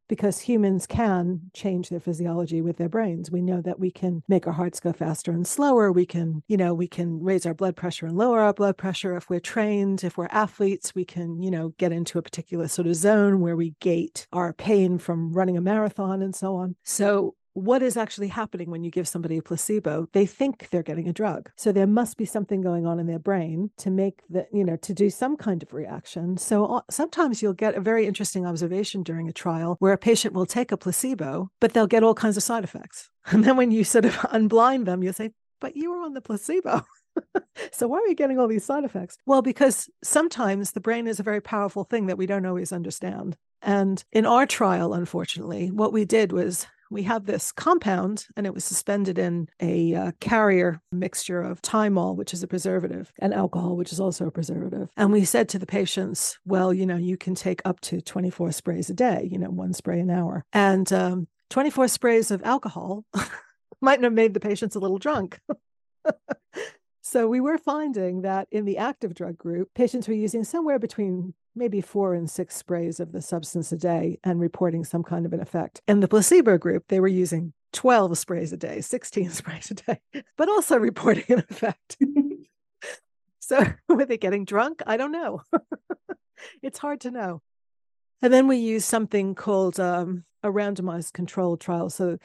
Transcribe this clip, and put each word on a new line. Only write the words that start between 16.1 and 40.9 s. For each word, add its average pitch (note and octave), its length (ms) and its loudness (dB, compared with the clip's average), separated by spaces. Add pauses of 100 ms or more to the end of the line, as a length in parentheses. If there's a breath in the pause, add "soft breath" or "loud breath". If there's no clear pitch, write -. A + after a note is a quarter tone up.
and F#3+ 120 -4
so F#3+ 220 -4
on. F#3 280 -6
So G3+ 500 0 (220)
what A#3 260 2
is B3+ 140 0
actually G#3 320 -4
happening F3 420 -6
when E3+ 140 -6
you E3+ 60 -6
give E3+ 180 -2
somebody E3 300 -4
a D#3 40 -6
placebo? E3 680 -2
They G3 140 6
think - 420 -4
they're F3 140 0
getting D#3+ 260 -4
a F3 40 0
drug. G3+ 440 -4
So G#3+ 160 0
there G3 140 4
must A3 320 2
be A3 80 -4
something G3+ 340 -4
going F3 240 0
on E3+ 160 -2
in E3 60 -4
their E3 120 -4
brain E3+ 600 -2
to F#3+ 120 -4
make F#3+ 380 0
the, F3+ 240 -4
you G3+ 100 2
know, E3 140 0
to - 160 -8
do G3+ 160 4
some C4+ 300 -2
kind F3+ 240 -2
of - 100 -18
reaction. E3 640 -6
So, G#3 300 2
uh, A#3+ 140 -2 (100)
sometimes D4+ 500 -2
you'll G3+ 140 0
get G#3+ 200 0
a - 60 -2
very A3 260 2
interesting F#3+ 380 -4
observation F3 580 -4
during E3 240 -6
a D#3+ 60 -8
trial E3 460 -2
where F#3+ 160 6
a F#3 40 0
patient A3+ 360 2
will F#3 100 0
take A#3+ 260 -2
a G3+ 60 0
placebo, F#3 840 -4
but A3+ 140 4
they'll A3 140 6
get A3 160 6
all A3+ 100 8
kinds G#3+ 240 2
of G3+ 60 -2
side A#3 200 -2
effects. - 460 -14 (100)
<laughs> - 140 -8
And G#3+ 100 8
then C4 140 8
when B3 140 6
you A3 140 4
sort A3 200 4
of A3+ 120 6
<laughs> - 200 -2
unblind A3+ 480 6
them, F#3 180 -2
you'll F#3 120 -2
say, A3 160 -8 (280)
"But - 180 -10
you E4 160 -4
were F4 100 -6
on D#4 100 -8
the C4 80 -10
placebo." D4+ 720 -2
<laughs> - 20 -20 (800 loud breath)
So A#3+ 160 -2
why C4+ 120 -2
are A#4 60 0
you F#4 80 2
getting C4+ 240 0
all B3 80 4
these A3 200 0
side C#4 180 -2
effects? F#3 400 -8
Well, C4+ 160 4
because B3+ 480 2 (160)
sometimes A3 680 0
the G#3 80 -8
brain A#3 260 -2